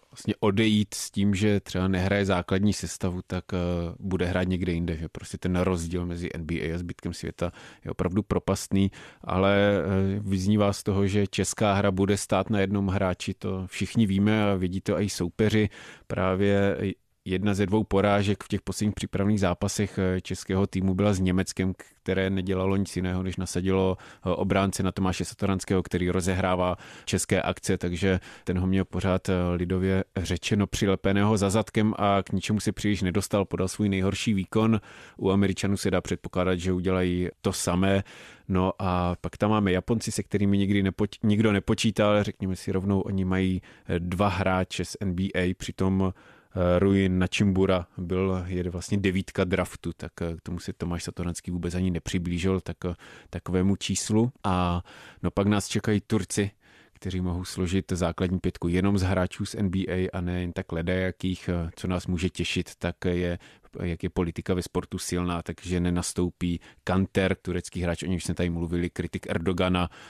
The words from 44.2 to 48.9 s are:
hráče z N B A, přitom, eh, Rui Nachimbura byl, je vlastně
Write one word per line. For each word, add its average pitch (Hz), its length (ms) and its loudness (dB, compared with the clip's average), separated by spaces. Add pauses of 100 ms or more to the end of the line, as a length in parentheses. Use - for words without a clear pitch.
hráče 92 560 0
z - 160 -12
N 95 140 -2
B 95 200 -2
A, 90 200 0
přitom, 95 580 0 (420)
eh, 87 240 4
Rui 98 300 4
Nachimbura 92 800 2 (120)
byl, 92 480 -2
je 90 240 -4
vlastně 90 280 -2